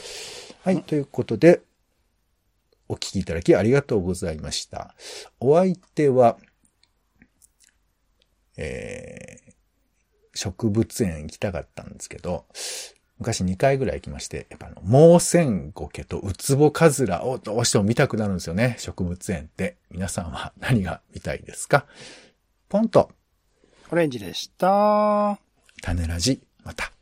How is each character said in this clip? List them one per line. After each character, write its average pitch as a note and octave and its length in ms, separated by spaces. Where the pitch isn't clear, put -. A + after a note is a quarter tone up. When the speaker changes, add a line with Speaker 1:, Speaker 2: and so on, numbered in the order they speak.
Speaker 1:
は F#3 80
い。 F#3 60
Speaker 2:
う - 20
ん。 - 20
Speaker 1:
と - 140
い D3 60
う C#3 40
こ - 200
と A2+ 120
で、 E3 240
お G#2+ 60
聞 - 180
き G2 80
い - 20
た F2 100
だ E2 80
き E3 140
あ F#2 80
り A2+ 80
が C#3 100
と - 140
う G2 60
ご F2+ 120
ざ F2 200
い D#2+ 60
ま D2 120
し - 140
た。 - 280
お C#3 180
相 F#3 180
手 - 340
は、 B2 280
え A1 800
ー、 - 60
植 - 360
物 A2 360
園 D#2+ 180
行 D2+ 100
き - 40
た G2+ 160
か D2 80
っ C#2 120
た - 100
ん - 100
で - 80
す - 80
け - 100
ど、 E2+ 260
昔 A2 260
二 F#2 100
回 C3+ 220
ぐ C3 80
ら D#2 80
い - 20
行 C#2 80
き - 60
ま C#2+ 100
し - 80
て、 - 220
や - 80
っ - 20
ぱ - 80
あ - 40
の、 - 120
モ D3 320
ウ E3+ 60
セ F3 240
ン F2 260
ゴ - 160
ケ - 160
と - 160
ウ F#2+ 140
ツ - 240
ボ D3+ 140
カ E3 180
ズ C3 180
ラ F2+ 160
を B2+ 140
ど G#2+ 200
う B2 60
し - 80
て C3+ 60
も G2+ 80
見 A2+ 100
た - 140
く A2 80
な G#2+ 100
る G2 60
ん - 20
で F2 60
す - 60
よ E2 60
ね、 A2+ 240
植 - 280
物 F2 260
園 D#2 120
っ - 20
て。 - 320
皆 F2+ 200
さ G2+ 140
ん D#2 80
は - 280
何 A#2+ 240
が D#2+ 180
見 - 60
た D2 140
い - 40
で - 140
す - 160
か？ - 180
ポ G3+ 140
ン A3 80
と。 - 220
Speaker 2:
オ D#3+ 40
レ E3+ 100
ン C#3+ 60
ジ A#2+ 80
で F2 140
し - 180
た。 G#3 880
Speaker 1:
種 F2 240
ラ E2 140
ジ、 C3 260
ま - 100
た。 - 180